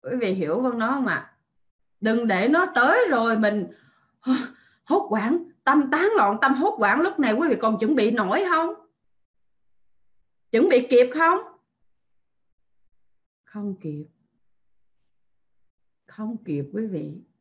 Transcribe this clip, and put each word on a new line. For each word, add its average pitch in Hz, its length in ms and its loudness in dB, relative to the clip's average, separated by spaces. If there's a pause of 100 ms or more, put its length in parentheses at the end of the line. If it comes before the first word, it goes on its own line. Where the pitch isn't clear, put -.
Quý - 100 -10 (100)
vị 190 120 0
hiểu 180 280 -2
Vân 247 160 -2
nói 226 160 -2
không 269 140 -2
ạ? - 240 -6 (680)
Đừng 226 260 0
để 196 200 0
nó 330 180 4
tới 370 440 2
rồi 226 280 0
mình 208 300 0 (1160)
hốt - 260 0
hoảng, 220 340 -2 (200)
tâm 277 280 2
tán 339 240 2
loạn, 214 260 2
tâm 269 120 2
hốt 311 240 0
hoảng, 220 240 2
lúc 381 180 -2
này 233 140 2
quý 302 160 0
vị 240 120 2
còn 220 180 0
chuẩn 240 160 0
bị 226 160 2
nổi 226 380 0
không? 330 240 0 (1800)
Chuẩn 262 180 4
bị 247 200 4
kịp 247 240 6
không? 330 260 2 (2000)
Không 202 380 -10
kịp. 151 240 -10 (2000)
Không 220 380 -12
kịp 143 300 -6
quý 220 120 -6
vị. 165 360 -10 (200)